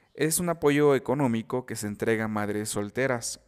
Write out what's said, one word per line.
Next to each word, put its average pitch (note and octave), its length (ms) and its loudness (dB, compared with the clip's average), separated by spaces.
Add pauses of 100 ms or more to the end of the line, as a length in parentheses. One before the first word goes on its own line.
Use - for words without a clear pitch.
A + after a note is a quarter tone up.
(140)
Es D#3 260 0
un F3 80 -2
apoyo D3 480 4
económico B2+ 720 0
que A2 100 -8
se G#2+ 100 -8
entrega A2 380 0
a A2 40 -4
madres G#2 420 -4
solteras, A#2 760 -4